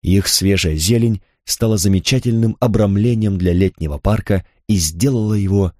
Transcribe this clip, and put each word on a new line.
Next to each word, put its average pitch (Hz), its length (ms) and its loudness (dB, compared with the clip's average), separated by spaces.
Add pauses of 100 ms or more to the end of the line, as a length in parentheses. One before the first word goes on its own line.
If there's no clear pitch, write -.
Их 95 260 2
свежая 92 480 0
зелень 110 460 0 (240)
стала 110 320 -2
замечательным 113 800 0
обрамлением 107 800 0
для 87 160 0
летнего 85 440 0
парка 101 480 -2 (220)
и 107 80 2
сделала 107 580 0
его 98 460 0